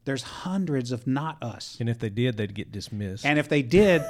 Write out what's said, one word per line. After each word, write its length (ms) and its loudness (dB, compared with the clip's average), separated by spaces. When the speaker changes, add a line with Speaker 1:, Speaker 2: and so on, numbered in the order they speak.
Speaker 1:
there's 180 -2
hundreds 680 -2
of 140 -6
not 380 -2
us. 360 -10
Speaker 2:
And 80 0
if 120 0
they 100 -4
did, 280 0
they'd 180 -4
get 160 -8
dismissed. 520 -6
Speaker 1:
And 140 4
if 100 2
they 140 2
did, 480 6